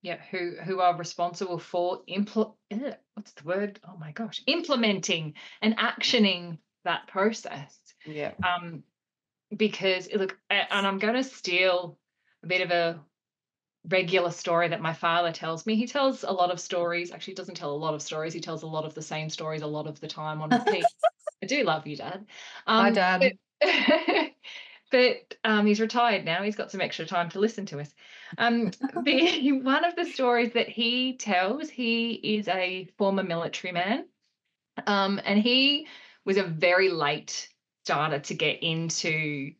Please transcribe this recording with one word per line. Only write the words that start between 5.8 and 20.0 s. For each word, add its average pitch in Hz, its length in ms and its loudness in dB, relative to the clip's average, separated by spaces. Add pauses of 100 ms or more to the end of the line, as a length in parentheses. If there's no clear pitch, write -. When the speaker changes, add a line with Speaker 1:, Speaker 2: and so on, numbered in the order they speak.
Speaker 1:
that 170 220 -2
process. 196 720 -4 (260)
Speaker 2:
Yeah. 151 280 -6 (140)
Speaker 1:
Um, 170 360 -4 (760)
because, 190 560 0
look, 190 240 -2 (140)
a-, 196 240 0
and 196 120 2
I'm 196 120 0
gonna 226 260 0
steal 180 720 0 (460)
a - 40 -14
bit 180 140 0
of 180 100 -2
a 170 300 2 (880)
regular 180 420 2
story 170 380 0
that 165 120 -2
my 165 140 -2
father 170 360 2
tells 165 340 -6
me. 220 120 2
He 233 100 2
tells 269 380 0
a - 80 -4
lot 180 180 2
of 175 80 -4
stories. 175 540 -2
Actually, 180 200 -14
he 185 40 -12
doesn't 180 180 -10
tell 147 160 -8
a 143 60 -4
lot 156 180 -2
of 151 80 -8
stories. 160 320 -6
He 170 60 -8
tells 160 220 -8
a 165 40 -12
lot 156 180 -4
of 151 100 -10
the 156 80 -10
same 156 280 -6
stories 156 320 -6
a 151 40 -6
lot 151 200 -6
of - 140 -12